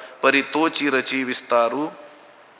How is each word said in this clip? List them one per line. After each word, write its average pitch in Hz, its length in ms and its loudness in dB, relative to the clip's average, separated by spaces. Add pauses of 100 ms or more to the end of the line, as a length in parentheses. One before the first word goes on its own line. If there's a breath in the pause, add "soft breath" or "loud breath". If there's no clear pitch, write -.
(220 loud breath)
परी 135 200 4
तोची 147 480 0
रची 131 340 -2
विस्तारू 123 600 0 (720)